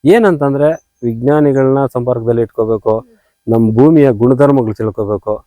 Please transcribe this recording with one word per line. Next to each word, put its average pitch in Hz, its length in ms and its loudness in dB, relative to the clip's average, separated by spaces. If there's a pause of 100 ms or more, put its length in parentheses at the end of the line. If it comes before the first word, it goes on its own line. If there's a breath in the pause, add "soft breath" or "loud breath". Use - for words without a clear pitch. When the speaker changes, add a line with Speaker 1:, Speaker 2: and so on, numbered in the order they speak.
Speaker 1:
ಏನಂತಂದ್ರೆ 151 680 2 (300)
ವಿಜ್ಞಾನಿಗಳನ್ನ 135 720 0 (160)
ಸಂಪರ್ಕದಲ್ಲಿ 120 480 -2
ಇಟ್ಕೋಬೇಕು, 110 560 -2
Speaker 2:
ಹ್ಮ್. - 560 -10
Speaker 1:
ನಮ್ 113 180 2
ಭೂಮಿಯ 143 400 4
ಗುಣಧರ್ಮಗಳು 123 640 0
ತಿಳ್ಕೋಬೇಕು 107 640 -6 (120)